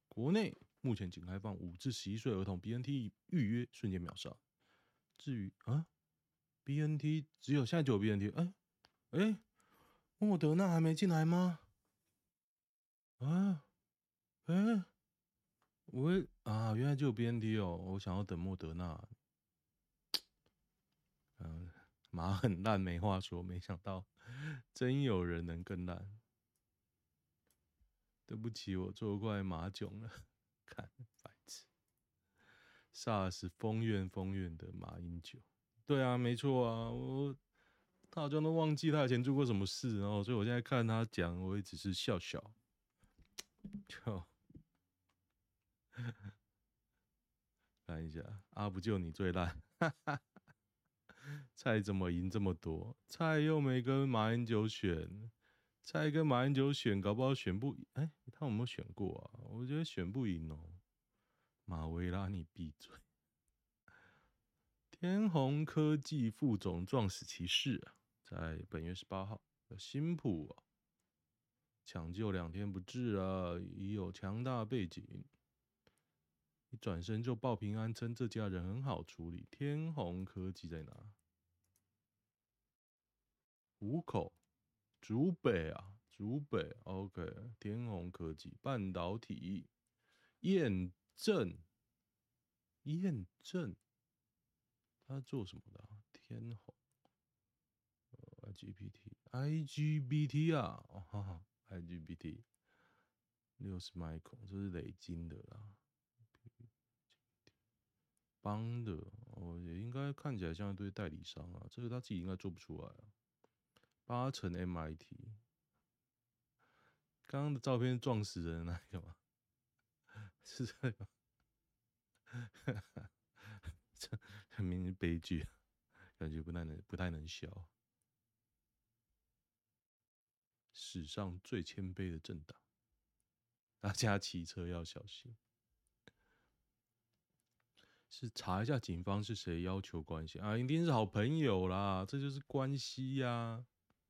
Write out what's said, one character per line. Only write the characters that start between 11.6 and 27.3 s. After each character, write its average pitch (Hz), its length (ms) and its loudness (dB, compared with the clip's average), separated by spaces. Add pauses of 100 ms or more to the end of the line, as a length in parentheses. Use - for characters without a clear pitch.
啊， 170 480 2 (800)
哎， 196 380 6 (1000)
我， 135 240 0 (340)
啊， 110 300 2
原 120 120 4
来 143 80 6
就 139 120 2
有 131 60 6
B 113 140 2
N 117 140 2
T 110 180 4
哦， 90 180 2
我 92 220 -2
想 92 180 -2
要 101 60 2
等 92 160 -2
莫 95 160 0
德 80 200 -6
纳。 85 340 -6 (2250)
嗯， 85 300 -8 (420)
马 90 240 0
很 92 280 2
烂， 104 180 4
没 87 200 0
话 95 200 2
说， 87 220 -6
没 90 160 -6
想 90 220 -6
到 95 260 -6 (640)
真 131 300 2
有 101 220 4
人 85 200 0
能 85 200 -4
更 90 200 -4
烂。 90 240 -6 (2250)